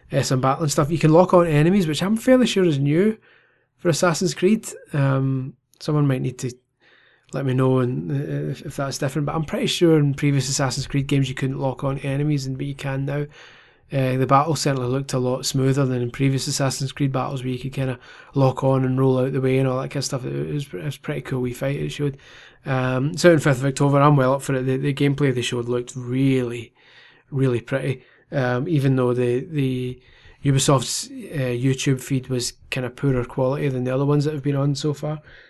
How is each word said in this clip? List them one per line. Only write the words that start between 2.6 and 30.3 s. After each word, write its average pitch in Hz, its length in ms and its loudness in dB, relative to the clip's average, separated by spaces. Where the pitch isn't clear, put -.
is 156 120 2
new 160 400 2
for - 120 -2
Assassin's 170 440 0
Creed. 214 340 2
Um, 135 640 0
someone 151 280 2
might 131 140 2
need 135 180 -6
to 127 120 -6
let 139 140 -4
me 131 80 0
know 131 260 4
and, 139 320 -2
uh, 143 400 -4
if, - 140 -10
if 147 100 -12
that's 139 220 -6
different, 147 300 -2
but 151 80 -4
I'm 160 100 -2
pretty 208 220 -4
sure 165 300 4
in 143 160 2
previous 139 360 0
Assassin's 135 380 -2
Creed 139 200 -2
games 139 220 2
you 127 60 -8
couldn't 135 240 -4
lock 135 240 -4
on 135 160 -4
enemies, 143 460 -2
and 131 120 -8
but 143 100 -6
you 139 80 -8
can 135 300 -4
now. 143 220 -4
Uh, 131 240 0
the 131 100 0
battle 143 280 4
certainly 131 320 -2
looked 135 260 -4
a 131 60 0
lot 127 260 -2
smoother 135 400 2
than 127 160 0
in 120 100 -4
previous 135 360 0
Assassin's 135 460 -2
Creed 139 180 0
battles 131 320 -4
where 127 80 -4
you 127 80 -6
could 127 140 -8
kinda 131 260 -4
lock 131 280 2
on 135 220 2
and 131 120 0
roll 131 220 4
out 131 140 0
the 135 80 -2
way 131 160 2
and 135 100 2
all 127 140 -2
that 139 80 -6
kind - 80 -8
of 135 80 -4
stuff. 127 200 -6
It 143 280 -6
was, 147 200 -6
it 175 100 -10
was 143 120 -6
a - 40 -18
pretty 147 220 -8
cool 131 200 -4
wee 123 120 -4
fight 139 240 -4
it 151 120 -4
showed. 143 280 -4
Um, 131 520 -2
so 175 160 8
in 160 60 6
fifth 139 200 2
of 135 60 -2
October, 139 340 2
I'm 147 160 6
well 131 200 4
up 135 80 -4
for 139 100 -4
it. 131 100 -2
The, 131 140 0
the 143 160 -2
gameplay 139 400 2
they 120 80 -2
showed 120 260 -4
looked 123 280 -4
really, 123 800 -2
really 131 280 0
pretty. 131 440 -4
Um, 127 380 -2
even 139 260 2
though 123 180 2
the, 123 280 0
the 131 580 -6